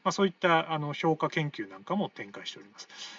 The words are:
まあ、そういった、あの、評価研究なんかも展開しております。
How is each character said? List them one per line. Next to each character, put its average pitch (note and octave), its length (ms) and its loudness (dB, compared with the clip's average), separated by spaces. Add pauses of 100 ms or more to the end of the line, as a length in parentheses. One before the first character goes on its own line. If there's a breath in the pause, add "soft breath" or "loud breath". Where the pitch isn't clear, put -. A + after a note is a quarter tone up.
ま F#3+ 60 0
あ、 - 40 4
そ G3+ 100 2
う G3 40 6
い - 20 -4
っ F3+ 40 -6
た、 E3 380 4
あ D#3 80 0
の、 D3 140 -2
評 D#3 240 2
価 D#3 120 0
研 D3+ 200 0
究 G#2 200 -8
な F#2+ 80 -16
ん G2 60 -18
か F3+ 140 -2
も E3+ 120 0
展 G2+ 220 -12
開 - 160 -12
し - 60 -8
て A2+ 60 -16
お - 20 -16
り G2+ 80 -20
ま - 100 -20
す。 - 80 -18 (320 loud breath)